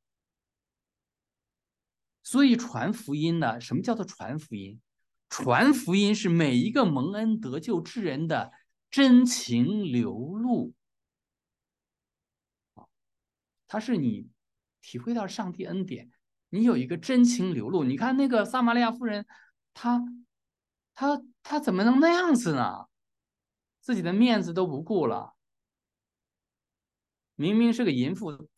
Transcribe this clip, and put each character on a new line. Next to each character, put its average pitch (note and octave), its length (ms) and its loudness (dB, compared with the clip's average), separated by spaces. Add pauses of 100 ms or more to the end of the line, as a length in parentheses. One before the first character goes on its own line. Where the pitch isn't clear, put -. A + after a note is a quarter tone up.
(2250)
所 C4+ 200 0
以 B3 140 6
传 B2+ 360 -4
福 C#3+ 220 -10
音 E3 260 -2
呢， A#2+ 200 -2
什 B2 160 -6
么 A#2 60 -4
叫 A#3+ 120 -2
做 G3+ 100 -6
传 D#3 340 -10
福 D3+ 160 -14
音？ G#2+ 260 -12 (480)
传 F#3 460 2
福 F3 200 -2
音 G3+ 200 4
是 G#3 160 -2
每 D#3 260 2
一 F3 140 2
个 B3 160 2
蒙 D3 260 -2
恩 A3 280 -2
得 C3+ 180 -8
救 E3+ 220 -4
之 E3 200 -10
人 D#3+ 280 -4
的 B2 240 -4 (360)
真 B3+ 380 6
情 D#3+ 580 -2
流 A#2 300 -2
露。 F#3+ 580 -4 (3000)
它 G#3+ 140 -8
是 A#3 160 -2
你 A#2 320 -2 (520)
体 - 180 -16
会 A#2+ 140 -6
到 A3 140 -2
上 F#3 260 -8
帝 F3+ 140 -12
恩 F3+ 180 -6
典， - 260 -12 (400)
你 G3+ 120 -2
有 A#3 140 4
一 F3+ 100 -2
个 E3 100 -6
真 B3 280 4
情 F#3 280 2
流 A#2 160 -4
露。 E3+ 140 0
你 C3 140 0
看 B3+ 200 0
那 C#4 120 2
个 A3 160 2
撒 B3+ 180 -2
玛 A#3 100 4
利 A#3+ 80 2
亚 A#3 120 2
妇 B3 120 -10
人， G#3 220 -6 (460)
她， A#3+ 280 -2 (920)
她， C#4 280 -2 (200)
她 D4 160 -6
怎 C4 160 -2
么 F#3 80 0
能 B3 160 6
那 E4 140 6
样 F4 220 2
子 F3 200 0
呢？ G2 320 -4 (920)
自 B3 160 -4
己 F#3 60 -4
的 E3+ 100 -2
面 A3 300 4
子 E3+ 100 -6
都 F3+ 140 0
不 D3 160 -6
顾 E3+ 240 0
了。 - 280 -6 (2000)
明 F#3+ 220 0
明 A#3 160 4
是 A#3+ 100 -2
个 G3+ 80 2
淫 C3+ 240 -2
妇， D#3 320 -10 (120)